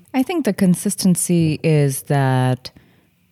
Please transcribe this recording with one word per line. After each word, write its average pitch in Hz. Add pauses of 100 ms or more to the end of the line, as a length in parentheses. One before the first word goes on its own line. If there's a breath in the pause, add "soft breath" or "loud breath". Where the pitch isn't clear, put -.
(140)
I 262
think 339
the 196
consistency 175
is 143
that 131 (600 soft breath)